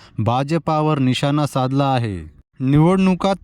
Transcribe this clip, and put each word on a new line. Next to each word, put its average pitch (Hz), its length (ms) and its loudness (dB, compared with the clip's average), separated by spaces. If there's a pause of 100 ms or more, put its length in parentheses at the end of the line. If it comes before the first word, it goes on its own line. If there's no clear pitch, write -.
(180)
भाजपावर 151 800 0
निशाणा 143 480 0
साधला 135 380 -2
आहे. 117 560 -4 (200)
निवडणुका 180 720 2 (100)